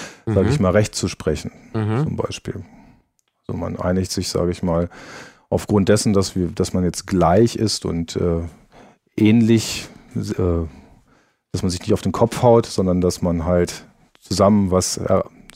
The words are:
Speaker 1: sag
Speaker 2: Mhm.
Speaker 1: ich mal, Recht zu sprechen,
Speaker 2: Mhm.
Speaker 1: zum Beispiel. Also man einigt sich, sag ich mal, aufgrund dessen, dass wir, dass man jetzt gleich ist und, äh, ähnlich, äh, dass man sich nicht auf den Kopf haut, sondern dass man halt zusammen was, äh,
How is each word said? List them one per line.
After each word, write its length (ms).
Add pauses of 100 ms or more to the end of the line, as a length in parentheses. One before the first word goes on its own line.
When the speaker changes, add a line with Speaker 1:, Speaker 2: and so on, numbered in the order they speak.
(260)
Speaker 1:
sag 180
Speaker 2:
Mhm. 60
Speaker 1:
ich 100
mal, 120
Recht 240
zu 120
sprechen, 440 (220)
Speaker 2:
Mhm. 300
Speaker 1:
zum 140
Beispiel. 480 (800)
Also 100
man 220
einigt 320
sich, 160
sag 220
ich 140
mal, 260 (600)
aufgrund 380
dessen, 240
dass 240
wir, 120
dass 260
man 100
jetzt 240
gleich 480
ist 300
und, 320
äh, 240 (760)
ähnlich, 720 (280)
äh, 500 (840)
dass 100
man 80
sich 120
nicht 120
auf 80
den 100
Kopf 300
haut, 240
sondern 340
dass 220
man 240
halt 400 (340)
zusammen 520
was, 260
äh, 240 (340)